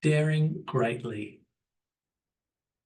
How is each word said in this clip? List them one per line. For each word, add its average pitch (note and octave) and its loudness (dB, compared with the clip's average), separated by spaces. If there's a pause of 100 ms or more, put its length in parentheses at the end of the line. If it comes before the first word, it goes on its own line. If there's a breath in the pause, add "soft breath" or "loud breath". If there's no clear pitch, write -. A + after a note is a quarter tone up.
Daring D#3 2
greatly. A#2+ -4 (1500)